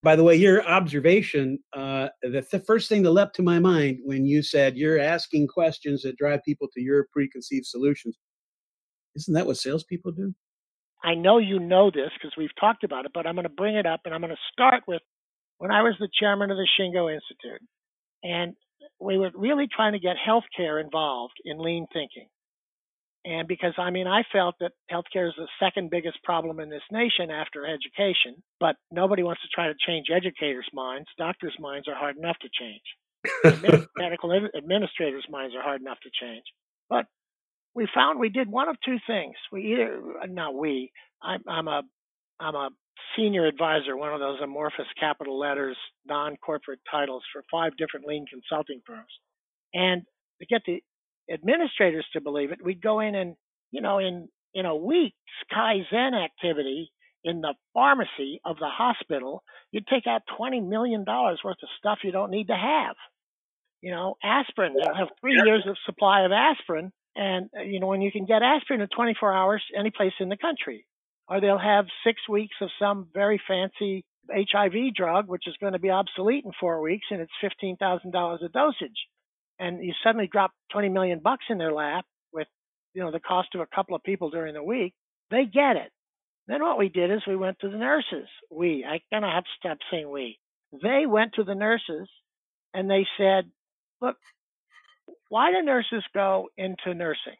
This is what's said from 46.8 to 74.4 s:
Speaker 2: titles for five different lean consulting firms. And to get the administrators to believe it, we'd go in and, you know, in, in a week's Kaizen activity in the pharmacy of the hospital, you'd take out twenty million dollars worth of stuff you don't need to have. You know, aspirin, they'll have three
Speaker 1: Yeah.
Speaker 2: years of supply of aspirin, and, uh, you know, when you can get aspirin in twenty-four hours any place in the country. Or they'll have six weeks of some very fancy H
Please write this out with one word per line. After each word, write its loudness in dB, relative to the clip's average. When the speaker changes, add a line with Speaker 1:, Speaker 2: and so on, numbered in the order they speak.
Speaker 2:
titles -4
for -16
five -2
different -8
lean -8
consulting -8
firms. -20
And 2
to -18
get 0
the -4
administrators 2
to -6
believe -4
it, -12
we'd -6
go 0
in -2
and, -4
you -10
know, 0
in, -4
in -4
a 0
week's 2
Kaizen 0
activity -4
in -6
the -6
pharmacy 2
of -6
the -6
hospital, -4
you'd -8
take 2
out 0
twenty -4
million -2
dollars 0
worth -6
of -18
stuff 0
you -4
don't -2
need -2
to 0
have. 0
You -10
know, -4
aspirin, 0
they'll 2
have -2
three 0
Speaker 1:
Yeah. 8
Speaker 2:
years 6
of -6
supply 4
of 4
aspirin, 0
and, -2
uh, -8
you -6
know, -2
when 2
you 2
can -6
get 4
aspirin 2
in -2
twenty-four 0
hours 2
any 0
place 0
in -2
the -4
country. -6
Or 0
they'll 6
have 4
six 2
weeks -2
of -6
some -2
very 2
fancy -2
H 0